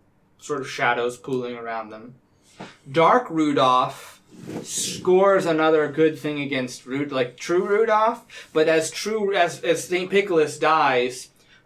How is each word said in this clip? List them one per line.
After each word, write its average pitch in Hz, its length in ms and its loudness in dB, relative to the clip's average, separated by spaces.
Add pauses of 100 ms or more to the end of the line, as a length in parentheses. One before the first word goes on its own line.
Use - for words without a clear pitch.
(380)
sort 143 220 -6
of 131 80 -10
shadows 120 480 -2
pooling 123 400 -6
around 113 340 -10
them. 110 240 -18 (760)
Dark 175 400 4
Rudolph 143 880 0 (440)
scores 190 840 2
another 160 420 2
good 151 300 2
thing 147 220 -6
against 135 460 -6
Rud-, 139 260 -4
like, 131 240 -2
true 175 300 -2
Rudolph, 220 840 0
but 156 160 2
as 160 220 2
true, 202 440 -4
as, 170 280 0
as 170 240 -2
Saint 180 240 -4
Pickles 175 480 0
dies, 139 720 0 (360)